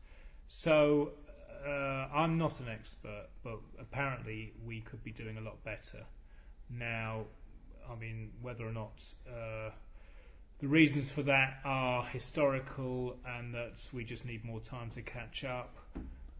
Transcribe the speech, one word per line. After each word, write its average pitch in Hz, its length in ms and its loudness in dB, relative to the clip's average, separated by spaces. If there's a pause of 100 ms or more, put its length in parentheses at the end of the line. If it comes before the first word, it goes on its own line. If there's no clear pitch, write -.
(480)
So, 147 640 8 (560)
uh, 139 460 0
I'm 165 240 8
not 151 240 4
an 120 80 -6
expert, 107 580 -8 (160)
but 113 160 -4 (180)
apparently 113 760 -2 (120)
we 113 140 -6
could 110 240 -10
be 117 80 -8
doing 110 260 -8
a 110 40 -6
lot 107 240 -8
better. 110 400 -8 (640)
Now, 113 560 -2 (640)
I 117 40 -8
mean, 110 360 -6 (100)
whether 120 240 -6
or 110 60 -4
not, 107 320 -6 (240)
uh, 113 440 -6 (880)
the 143 100 -2
reasons 147 420 8
for 147 120 0
that 135 420 6
are 127 400 4
historical 131 1120 2 (100)
and 120 260 -6
that 120 380 -6
we 123 140 -4
just 113 180 -6
need 113 220 -6
more 113 160 -4
time 117 300 -6
to 123 100 -8
catch 113 420 -6
up, 123 320 -4 (640)